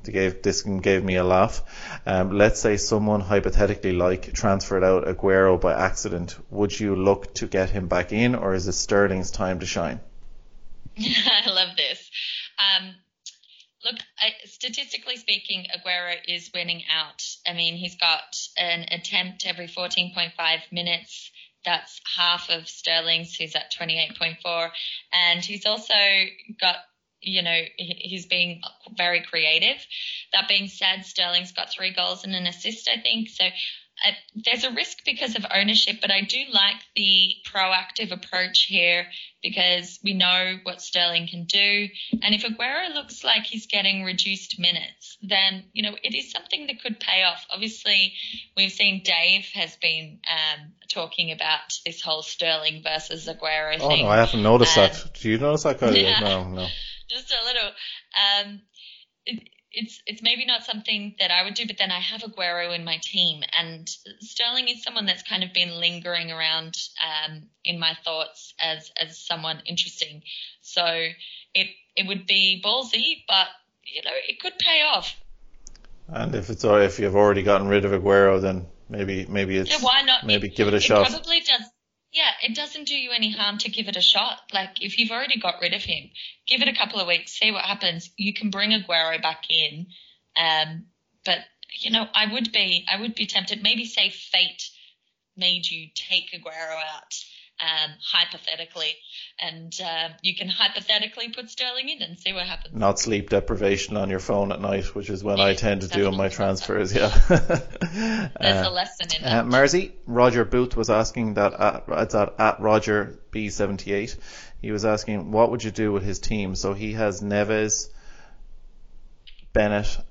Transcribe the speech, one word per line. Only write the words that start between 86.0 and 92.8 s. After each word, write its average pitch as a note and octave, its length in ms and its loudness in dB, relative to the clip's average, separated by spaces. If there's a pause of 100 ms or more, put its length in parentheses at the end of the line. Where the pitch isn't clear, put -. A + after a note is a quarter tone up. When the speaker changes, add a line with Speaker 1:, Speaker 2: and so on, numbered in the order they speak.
Speaker 2:
give B3+ 160 2
it A3+ 60 2
a A3+ 80 0
couple A3 240 -2
of F#3 80 -2
weeks, F3 320 -2
see G#3+ 140 2
what G3 120 -4
happens. F#3 520 -4
You G3+ 180 -2
can G#3+ 160 -4
bring G3+ 220 0
Aguero E3 500 0
back D#3+ 260 -2
in. D#3+ 380 0 (500)
Um, D#3+ 500 0 (380)
but, F3+ 140 0 (400)
you A3+ 140 -6
know, A3+ 200 0
I G#3+ 200 2
would A#3 180 -4
be, F#3 420 0